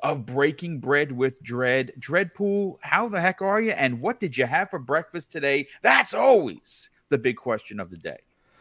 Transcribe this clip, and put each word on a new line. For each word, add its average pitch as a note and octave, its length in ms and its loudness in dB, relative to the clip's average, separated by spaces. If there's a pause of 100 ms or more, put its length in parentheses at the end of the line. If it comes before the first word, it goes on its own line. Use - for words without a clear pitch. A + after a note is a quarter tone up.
of C#3 240 -2
Breaking D3 520 0
Bread C#3+ 340 0
with B2+ 300 -2
Dread. B2 560 0
Dreadpool, G3 840 -2
how F#3 260 0
the G3 120 -4
heck F3+ 200 0
are G3+ 220 0
you? A3 100 0
And B2 280 -2
what A3 200 -4
did D#3 160 -6
you C3 80 4
have D#3+ 240 0
for C#3+ 100 -8
breakfast D#3 540 -4
today? C#3 360 0 (120)
That's B3+ 320 4
always G#3+ 800 2 (180)
the C#3+ 80 2
big A#2+ 200 0
question A2 440 -6
of F2 100 -10
the F2+ 60 -18
day. D#2+ 220 -12 (420)